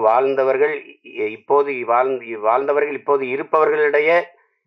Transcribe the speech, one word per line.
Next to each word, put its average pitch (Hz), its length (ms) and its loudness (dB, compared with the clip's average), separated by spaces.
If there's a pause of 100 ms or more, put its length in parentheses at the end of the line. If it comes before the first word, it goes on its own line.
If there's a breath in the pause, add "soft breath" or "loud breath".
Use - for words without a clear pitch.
வாழ்ந்தவர்கள், 135 680 2 (320)
இ-, 107 240 -8
இப்போது 139 440 0 (180)
வாழ்ந்-, 127 340 0 (220)
வாழ்ந்தவர்கள், 143 520 0
இப்போது 139 300 0
இருப்பவர்களுடைய 151 800 0 (580 soft breath)